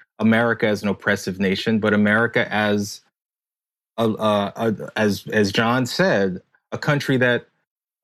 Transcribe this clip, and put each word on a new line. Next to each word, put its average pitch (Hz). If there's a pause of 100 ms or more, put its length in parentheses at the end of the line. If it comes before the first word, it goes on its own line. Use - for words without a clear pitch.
(200)
America 113
as 101
an 104
oppressive 98
nation, 101
but 107
America 107
as 104 (960)
a, 113
a, 104
a, 104
as, 104
as 104
John 120
said, 101 (320)
a -
country 143
that 123 (560)